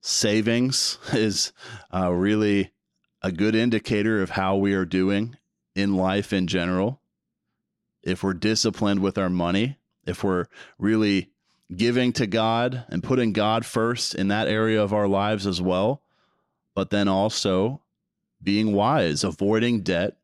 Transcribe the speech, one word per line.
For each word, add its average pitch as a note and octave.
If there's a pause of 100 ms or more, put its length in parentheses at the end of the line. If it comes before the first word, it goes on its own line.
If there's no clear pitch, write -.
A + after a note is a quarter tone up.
Savings A#2 (120)
is, A2 (420)
uh, F2+
really G2+ (500)
a F#2+
good G#2
indicator A2
of F#2
how F#2+
we G2
are F#2
doing G2 (400)
in G2+
life F#2+
in F#2
general. F#2 (1000)
If F2+
we're F#2+
disciplined G2+
with F#2+
our F#2+
money, F#2 (280)
if -
we're F#2 (320)
really G#2 (440)
giving A#2+
to A#2+
God A#2
and -
putting B2
God A2
first A#2
in F#2+
that G#2
area A2
of G2+
our G#2
lives G2+
as F#2
well, F#2+ (720)
but F#2+
then G2+
also G2+ (600)
being G#2
wise, G2+
avoiding A2
debt F#2